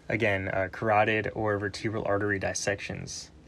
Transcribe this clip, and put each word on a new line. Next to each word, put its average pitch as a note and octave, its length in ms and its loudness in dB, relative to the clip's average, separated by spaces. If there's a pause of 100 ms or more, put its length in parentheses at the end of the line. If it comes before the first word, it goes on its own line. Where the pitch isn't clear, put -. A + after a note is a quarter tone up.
again, G2+ 400 2
uh, F#2+ 200 0
carotid G#2+ 640 2
or G#2+ 240 0
vertebral G#2 480 -2
artery G2+ 340 2
dissections. F#2 920 -4 (160)